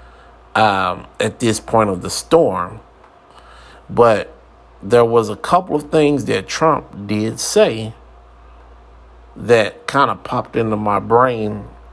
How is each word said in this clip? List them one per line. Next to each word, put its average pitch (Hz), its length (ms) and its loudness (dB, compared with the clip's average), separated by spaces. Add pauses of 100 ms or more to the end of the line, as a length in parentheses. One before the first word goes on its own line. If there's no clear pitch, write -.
(540)
um, 95 540 0 (120)
at 113 200 -4
this 110 200 0
point 110 300 0
of 90 120 -6
the 90 80 -8
storm, 110 720 0 (1080)
but 117 420 4 (520)
there 117 220 4
was 113 240 2
a 104 60 -8
couple 175 400 0
of 151 140 -6
things 147 360 2
that 101 220 -4
Trump 135 600 -2
did 107 320 -4
say 113 540 0 (1400)
that 110 520 0
kinda 135 260 0 (100)
popped - 320 -6
into 110 200 -2
my 104 240 0
brain 107 640 0 (300)